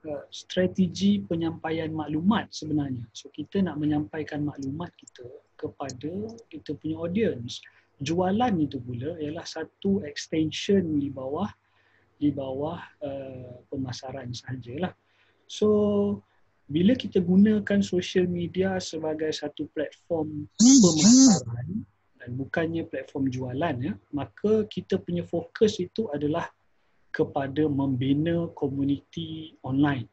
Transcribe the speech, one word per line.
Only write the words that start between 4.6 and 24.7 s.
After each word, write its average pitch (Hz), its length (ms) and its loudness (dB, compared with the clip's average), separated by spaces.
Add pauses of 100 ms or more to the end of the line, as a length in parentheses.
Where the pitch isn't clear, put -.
kita - 320 -20 (320)
kepada 143 520 -10 (360)
kita 156 240 -10
punya 156 320 -6
audience. 170 560 -2 (400)
Jualan 185 560 2
itu 143 240 -2
pula 123 400 -8
ialah 156 240 -8
satu 196 640 -4
extension 160 880 0
di 139 160 -2
bawah, 139 360 -4 (680)
di 147 160 2
bawah, 139 480 -4 (240)
uh, 131 640 -10
pemasaran 131 640 -8
sahajalah. 127 560 -8 (560)
So, - 220 -2 (1000)
bila 185 320 4
kita 202 240 0
gunakan 202 640 6
social 180 400 2
media 180 560 -2
sebagai 156 480 -4
satu 147 400 -6
platform 151 880 -4
pemasaran 214 1300 8 (360)
dan 123 160 -10
bukannya 160 480 -2
platform 135 480 -4
jualan, 131 480 -2
ya, 160 120 -4 (200)
maka 208 560 -2
kita 190 320 -4